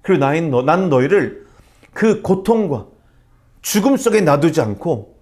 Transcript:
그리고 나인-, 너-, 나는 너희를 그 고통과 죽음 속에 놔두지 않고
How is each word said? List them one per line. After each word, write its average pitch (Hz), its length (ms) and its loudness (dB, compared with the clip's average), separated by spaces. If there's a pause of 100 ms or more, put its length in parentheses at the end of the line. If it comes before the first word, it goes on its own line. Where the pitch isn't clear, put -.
그리고 185 180 0
나인-, 147 320 0
너-, 127 120 0
나는 175 260 0
너희를 131 580 0 (460)
그 220 280 0
고통과 190 680 -2 (760)
죽음 226 340 0
속에 214 240 0
놔두지 156 400 2
않고 107 640 -6